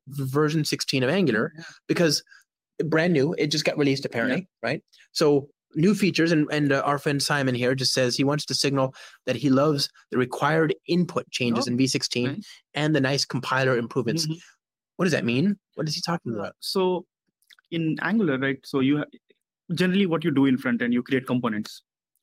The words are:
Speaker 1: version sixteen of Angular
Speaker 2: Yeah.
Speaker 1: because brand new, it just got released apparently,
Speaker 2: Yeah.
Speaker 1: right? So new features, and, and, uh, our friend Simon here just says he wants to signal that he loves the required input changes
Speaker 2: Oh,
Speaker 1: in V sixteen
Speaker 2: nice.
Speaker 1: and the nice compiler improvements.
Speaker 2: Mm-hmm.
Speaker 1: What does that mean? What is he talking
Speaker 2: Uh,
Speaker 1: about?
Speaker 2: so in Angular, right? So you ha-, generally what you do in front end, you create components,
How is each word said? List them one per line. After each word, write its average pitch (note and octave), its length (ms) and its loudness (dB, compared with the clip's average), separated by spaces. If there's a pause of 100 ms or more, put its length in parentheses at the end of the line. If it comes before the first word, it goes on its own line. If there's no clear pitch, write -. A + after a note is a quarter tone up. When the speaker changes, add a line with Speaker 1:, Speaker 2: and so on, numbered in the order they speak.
Speaker 1:
version C#3+ 560 0
sixteen - 380 -2
of B2 80 2
Angular D3+ 460 0
Speaker 2:
Yeah. D#3+ 80 -16 (240)
Speaker 1:
because D#3 360 2 (600)
brand E3 280 2
new, D3+ 220 2
it D3+ 140 0
just D3+ 160 -2
got - 120 0
released C#3 280 0
apparently, B2 440 -4 (140)
Speaker 2:
Yeah. A2+ 60 -4
Speaker 1:
right? D3+ 140 -6 (300)
So D3 380 2 (240)
new F3 200 4
features, E3 380 2
and, D3+ 200 4
and, D3 200 2
uh, C#3 120 2
our C#3+ 140 0
friend C#3+ 240 -2
Simon C#3 320 0
here B2 200 0
just B2+ 200 -2
says B2+ 220 0
he C#3 80 2
wants D3 220 0
to C#3 80 -6
signal C3+ 380 0 (340)
that B2 100 -2
he A#2+ 120 0
loves C#3 400 4 (220)
the - 80 -2
required D3+ 560 0 (140)
input F3 420 -2
changes A#2+ 360 0
Speaker 2:
Oh, B2 40 -4
Speaker 1:
in A#2+ 80 -2
V C3+ 80 4
sixteen B2+ 460 -2
Speaker 2:
nice. G3+ 160 -12 (260)
Speaker 1:
and D3+ 200 0
the C#3+ 60 4
nice C3+ 240 0
compiler C3 540 0
improvements. A#2+ 480 -2
Speaker 2:
Mm-hmm. D#3+ 120 -6 (580)
Speaker 1:
What E3+ 100 0
does E3+ 60 0
that - 120 -2
mean? C#3 320 0 (200)
What D#3 120 -4
is D3+ 60 -4
he F3 80 -8
talking - 320 -6
Speaker 2:
Uh, G#2+ 60 -8
Speaker 1:
about? F#2+ 180 -10
Speaker 2:
so F3+ 480 -4 (640)
in D#3+ 320 -2
Angular, F3 340 0
right? C3+ 300 -2
So C#3 140 -2
you C#3 180 2
ha-, - 140 -8 (640)
generally F#3 300 2
what E3 200 -2
you E3+ 60 2
do C3+ 140 4
in C3 140 4
front A#2+ 240 -2
end, A#2+ 100 0
you A#2+ 100 0
create B2+ 240 -2
components, A#2+ 560 -4 (400)